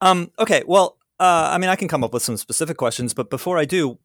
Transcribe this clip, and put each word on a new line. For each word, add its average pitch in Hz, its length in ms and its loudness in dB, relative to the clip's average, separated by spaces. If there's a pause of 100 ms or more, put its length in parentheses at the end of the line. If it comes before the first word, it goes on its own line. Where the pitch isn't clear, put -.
Um, 185 380 2
okay. 214 280 2
Well, 180 300 2 (220)
uh, 170 320 4
I 175 80 0
mean, 185 100 -2
I 190 60 2
can 190 120 -4
come 143 160 -2
up 117 100 -4
with 120 100 -2
some 113 140 -4
specific - 400 -6
questions, 123 360 -4
but - 180 -6
before 175 280 -4
I 151 60 2
do, 151 400 -2